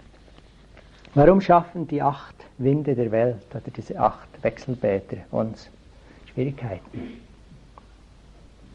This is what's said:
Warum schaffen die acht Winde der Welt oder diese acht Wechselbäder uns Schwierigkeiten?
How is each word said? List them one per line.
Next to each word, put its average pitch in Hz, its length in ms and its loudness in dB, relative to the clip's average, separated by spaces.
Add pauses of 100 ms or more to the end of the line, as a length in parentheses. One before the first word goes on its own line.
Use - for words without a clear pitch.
(1160)
Warum 170 280 8
schaffen 170 440 4
die 143 140 -4
acht 139 340 -4 (220)
Winde 139 380 0
der 113 180 -2
Welt 113 380 0
oder - 200 -14
diese - 300 -12
acht - 280 -2 (140)
Wechselbäder 110 760 -4 (120)
uns 110 380 -6 (640)
Schwierigkeiten? 127 880 -10 (1500)